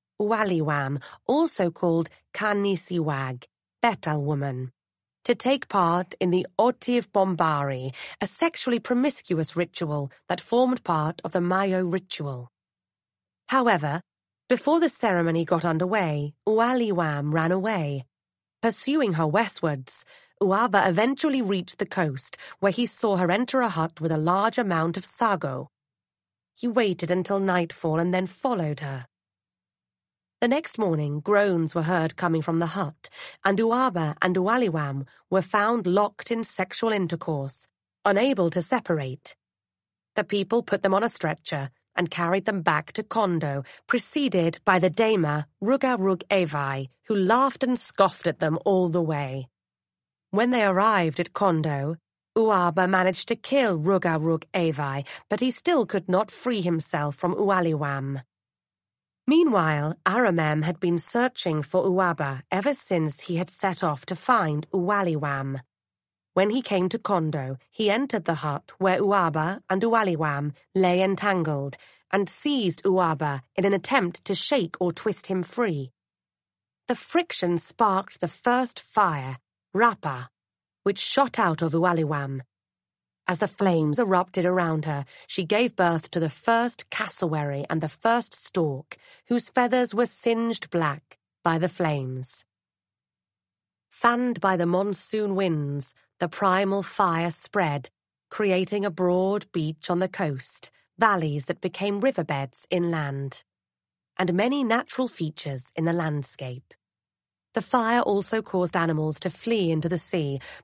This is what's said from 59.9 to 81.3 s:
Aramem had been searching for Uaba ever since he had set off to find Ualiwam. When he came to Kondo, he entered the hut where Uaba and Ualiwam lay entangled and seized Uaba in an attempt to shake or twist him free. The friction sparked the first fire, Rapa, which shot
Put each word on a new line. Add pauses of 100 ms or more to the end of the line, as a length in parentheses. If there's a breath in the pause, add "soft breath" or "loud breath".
Aramem
had
been
searching
for
Uaba
ever
since
he
had
set
off
to
find
Ualiwam. (720)
When
he
came
to
Kondo, (120 soft breath)
he
entered
the
hut
where
Uaba
and
Ualiwam (220 soft breath)
lay
entangled (360 soft breath)
and
seized
Uaba (140)
in
an
attempt
to
shake
or
twist
him
free. (960)
The
friction
sparked
the
first
fire, (380)
Rapa, (540)
which
shot